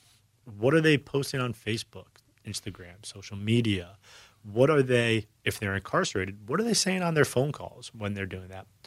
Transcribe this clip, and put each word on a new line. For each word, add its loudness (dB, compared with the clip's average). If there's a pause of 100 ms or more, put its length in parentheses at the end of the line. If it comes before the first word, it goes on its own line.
(580)
what 4
are 6
they 6
posting -4
on -2
Facebook, -10 (240)
Instagram, -12
social -14
media? 0 (440)
What 4
are 6
they, 2 (180)
if -4
they're 0
incarcerated, -4
what 0
are 0
they 0
saying 0
on 0
their 6
phone 0
calls -14
when -4
they're -4
doing -10
that? -14 (200)